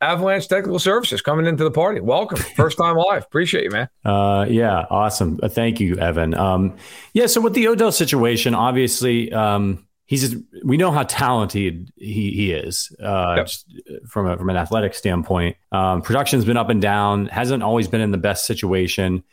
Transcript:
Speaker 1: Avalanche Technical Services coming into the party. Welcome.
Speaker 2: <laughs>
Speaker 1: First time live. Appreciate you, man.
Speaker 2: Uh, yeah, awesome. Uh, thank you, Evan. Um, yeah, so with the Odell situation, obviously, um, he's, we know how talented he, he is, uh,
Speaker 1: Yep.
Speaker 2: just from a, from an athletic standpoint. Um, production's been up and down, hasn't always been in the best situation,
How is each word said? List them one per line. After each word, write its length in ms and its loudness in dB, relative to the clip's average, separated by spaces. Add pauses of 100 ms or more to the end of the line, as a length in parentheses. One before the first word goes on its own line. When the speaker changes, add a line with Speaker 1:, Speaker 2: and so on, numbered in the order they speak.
Speaker 1:
Avalanche 460 0
Technical 300 0
Services 440 0
coming 240 2
into 180 2
the 60 2
party. 300 0
Welcome. 380 0
Speaker 2:
<laughs> 180 -8
Speaker 1:
First 200 4
time 200 2
live. 280 2
Appreciate 400 -2
you, 60 -4
man. 180 -4 (160)
Speaker 2:
Uh, 420 2
yeah, 440 2
awesome. 520 0
Uh, 60 0
thank 320 0
you, 160 2
Evan. 380 0
Um, 420 2 (380)
yeah, 120 4
so 140 2
with 140 0
the 120 2
Odell 260 2
situation, 640 2
obviously, 760 0
um, 540 0 (180)
he's, 320 -2 (260)
we 140 2
know 140 2
how 140 0
talented 920 -2
he, 360 -4
he 200 0
is, 500 -6
uh, 360 0
Speaker 1:
Yep. 80 -2
Speaker 2:
just 280 -14 (320)
from 200 -4
a, 100 0
from 140 -4
an 60 0
athletic 360 0
standpoint. 640 -2 (160)
Um, 300 0
production's 420 0
been 140 2
up 100 0
and 140 2
down, 440 2
hasn't 360 -2
always 260 0
been 140 0
in 80 0
the 80 0
best 260 -2
situation, 880 0